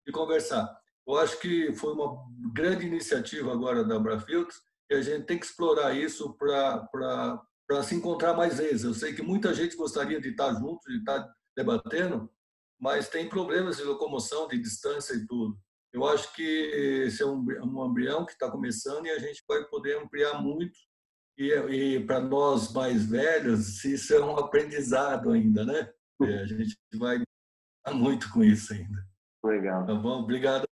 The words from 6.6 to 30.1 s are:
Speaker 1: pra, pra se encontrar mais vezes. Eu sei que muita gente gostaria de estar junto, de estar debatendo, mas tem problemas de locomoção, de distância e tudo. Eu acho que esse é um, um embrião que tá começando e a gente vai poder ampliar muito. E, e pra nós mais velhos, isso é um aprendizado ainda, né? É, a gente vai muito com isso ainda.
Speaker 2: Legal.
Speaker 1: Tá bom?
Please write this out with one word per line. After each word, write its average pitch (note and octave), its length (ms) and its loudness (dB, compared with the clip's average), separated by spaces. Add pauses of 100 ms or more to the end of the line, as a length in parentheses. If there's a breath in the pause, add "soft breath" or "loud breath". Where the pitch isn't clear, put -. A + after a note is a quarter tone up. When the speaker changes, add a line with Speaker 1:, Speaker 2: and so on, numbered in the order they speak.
Speaker 1:
pra, B2 560 -4 (240)
pra C#3+ 160 2
se - 120 -4
encontrar E3+ 400 2
mais E3+ 220 2
vezes. C#3 280 0
Eu A#2 100 0
sei D3+ 180 -4
que - 80 -8
muita F#3 320 2
gente E3+ 240 -2
gostaria D3 420 -2
de C3 120 -6
estar B2+ 240 0
junto, C#3 340 -6
de B2 100 -4
estar A#2+ 320 -4 (260)
debatendo, B2 720 -2 (500)
mas C#3 280 -2
tem E3 200 -6
problemas F3 480 0
de C#3+ 60 -6
locomoção, C#3+ 640 -2
de B2+ 100 -4
distância C#3 560 -4
e A2 120 -4
tudo. A2 320 -4 (340)
Eu B2 140 0
acho D3 260 2
que D#3+ 100 -10 (640)
esse A#2+ 160 -2
é C#3 40 4
um, C3+ 180 0
um C3 420 -2
embrião C3 380 0
que - 140 -12
tá B2+ 120 -2
começando B2 560 -4
e D#3+ 40 -2
a D#3 80 -2
gente C#3+ 300 -8
vai D3 160 0
poder C#3+ 340 -4
ampliar D3 420 0
muito. D#3 380 -4 (580)
E, C#3 160 0
e C3+ 540 2
pra C3 120 2
nós C3 540 2
mais B2 320 2
velhos, A#2+ 800 2
isso C#3 280 -2
é D3 80 10
um D3 160 2
aprendizado C#3+ 960 2
ainda, G#2+ 340 6
né? C#3+ 280 -2 (300)
É, G2+ 180 2
a G2+ 60 -4
gente A2 300 -4 (200)
vai A#3+ 260 0 (720)
muito C3 400 2
com A#2 100 4
isso G#2 300 6
ainda. G2 340 -8 (380)
Speaker 2:
Legal. F#2+ 420 0
Speaker 1:
Tá G#2+ 80 0
bom? A#2 260 -2